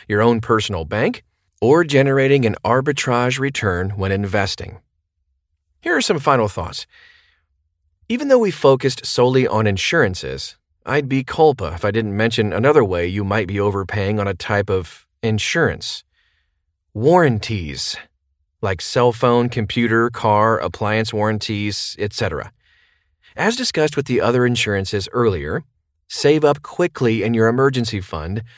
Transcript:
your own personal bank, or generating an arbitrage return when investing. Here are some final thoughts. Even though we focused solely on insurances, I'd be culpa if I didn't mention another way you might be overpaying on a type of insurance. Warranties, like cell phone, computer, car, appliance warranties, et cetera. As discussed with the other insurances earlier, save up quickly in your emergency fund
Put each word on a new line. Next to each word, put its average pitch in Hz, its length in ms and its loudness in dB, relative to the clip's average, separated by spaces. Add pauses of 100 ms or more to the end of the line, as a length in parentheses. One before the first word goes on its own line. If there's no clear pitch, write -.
your 104 120 0
own 117 200 4
personal 101 440 -2
bank, 117 380 -4 (380)
or 156 240 4
generating 135 640 4
an 104 180 0
arbitrage 131 760 0
return 101 520 -2
when 98 200 -4
investing. 98 680 -2 (1040)
Here 349 120 -2
are 285 60 2
some 180 180 0
final 131 300 2
thoughts. - 380 -8 (1200)
Even 247 200 -4
though 262 100 6
we 214 120 2
focused 135 540 2
solely 127 420 2
on 107 200 0
insurances, 92 880 -2 (300)
I'd 139 240 0
be 131 120 0
culpa 127 520 2
if 85 100 -6
I 104 60 0
didn't 104 260 -2
mention 110 380 0
another 139 280 6
way 87 240 0
you 98 160 -4
might 98 240 -2
be 98 140 -4
overpaying 101 580 -2
on 101 80 -2
a 98 60 -2
type 101 380 -2
of 92 360 -4 (160)
insurance. 110 840 -2 (880)
Warranties, 113 1000 0 (680)
like 98 180 -4
cell 123 320 2
phone, 120 380 2
computer, 117 580 0
car, 110 500 2
appliance 110 540 -2
warranties, 104 840 -4
et 101 160 -6
cetera. 76 380 -6 (840)
As 214 200 0
discussed 156 400 -2
with 139 100 -2
the 120 160 0
other 123 240 2
insurances 104 640 -2
earlier, 101 520 -2 (440)
save 151 360 2
up 143 180 2
quickly 120 600 -2
in 113 120 0
your 113 120 4
emergency 123 540 0
fund 90 420 -8 (160)